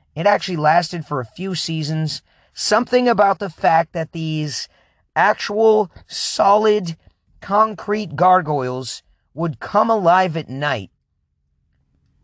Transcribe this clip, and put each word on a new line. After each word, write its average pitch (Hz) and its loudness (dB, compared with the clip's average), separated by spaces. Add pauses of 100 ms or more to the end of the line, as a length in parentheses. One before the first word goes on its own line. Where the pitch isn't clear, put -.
(140)
It 165 -2
actually 196 0
lasted 160 0
for 143 -4
a 120 -6
few 190 -8
seasons. 156 -4 (320)
Something 247 0
about 202 2
the 196 -8
fact 165 0
that 160 -6
these 156 -6 (460)
actual 208 2 (160)
solid 208 0 (460)
concrete 208 -2
gargoyles 143 0 (320)
would 160 -6
come 226 2
alive 185 2
at 156 -8
night 131 -6 (1300)